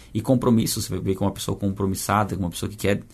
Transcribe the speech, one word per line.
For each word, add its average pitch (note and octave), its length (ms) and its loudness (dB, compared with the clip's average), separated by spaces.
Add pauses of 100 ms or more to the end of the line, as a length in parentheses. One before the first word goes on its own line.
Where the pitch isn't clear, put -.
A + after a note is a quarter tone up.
(140)
E A2+ 80 0
compromisso, A#2+ 580 2
você - 80 -6
vai F#2 120 -4
ver F#2+ 160 0
com - 80 -2
uma G2 80 2
pessoa - 260 -4
compromissada, G2 800 0
com G2+ 80 -2
uma F2 60 0
pessoa - 200 -6
que G#2 60 -14
quer - 260 0 (120)